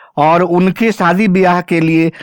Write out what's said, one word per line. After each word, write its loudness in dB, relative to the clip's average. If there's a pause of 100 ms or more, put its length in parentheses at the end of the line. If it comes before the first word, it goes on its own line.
(160)
और 2
उनके 0
शादी 0
ब्याह 2
के -4
लिए 0 (100)